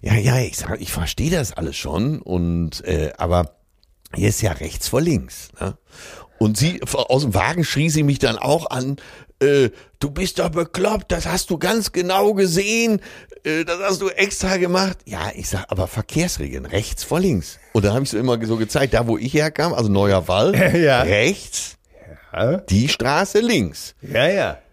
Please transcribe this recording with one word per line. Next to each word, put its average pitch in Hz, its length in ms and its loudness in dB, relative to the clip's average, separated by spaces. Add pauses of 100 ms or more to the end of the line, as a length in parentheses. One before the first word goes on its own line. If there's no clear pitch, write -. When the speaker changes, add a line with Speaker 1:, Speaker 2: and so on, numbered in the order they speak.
Speaker 1:
Ja, - 120 2
ja, 120 240 2
ich 117 180 -2
sag, - 240 -6
ich - 120 -8
verstehe 95 380 -2
das 160 220 0
alles 76 240 -6
schon. 113 460 -2
Und, 85 640 -2
äh, 80 320 0
aber 87 380 0 (580)
hier 98 160 2
ist - 120 -2
ja 90 100 0
rechts - 360 -8
vor 120 140 0
links, 135 480 -2 (100)
ne? 98 160 -6 (640)
Und 110 160 2
sie, 160 260 0
aus 131 400 0
dem 113 120 -2
Wagen 139 300 2
schrie 156 260 0
sie 151 120 2
mich 143 160 2
dann 117 200 0
auch 156 320 0
an, 131 260 -4 (460)
äh, 139 260 6 (300)
"Du 143 120 -2
bist 175 280 -4
doch 175 100 0
bekloppt, 180 640 -2
das 170 140 -4
hast 170 240 -4
du 170 80 -2
ganz 196 340 -2
genau 190 400 2
gesehen, 202 680 2 (420)
äh, 156 220 0
das 170 140 -2
hast 190 200 -2
du 190 80 0
extra 190 480 0
gemacht." 180 480 0
Ja, 101 300 -6
ich - 160 -10
sag, 92 180 -4
"Aber 92 180 -2
Verkehrsregeln, 82 760 -4
rechts - 400 -6
vor 160 160 -2
links." 143 380 0 (160)
Und 208 100 4
dann 202 100 4
hab 135 80 0
ich 131 80 -4
so 110 80 -4
immer 120 280 0
so 113 100 0
gezeigt, 123 380 0
da 117 120 2
wo 113 120 0
ich 127 160 -4
herkam, 151 400 0
also 110 160 2
Neuer 98 380 4
Wall, 110 260 4
Speaker 2:
<laughs> - 280 4
Ja. 135 200 6
Speaker 1:
rechts, - 720 0 (560)
Speaker 2:
Ja. 123 240 0
Speaker 1:
die 120 320 2
Straße 156 520 2
links. 170 600 0
Speaker 2:
Ja, 139 280 0
ja. 120 300 0 (140)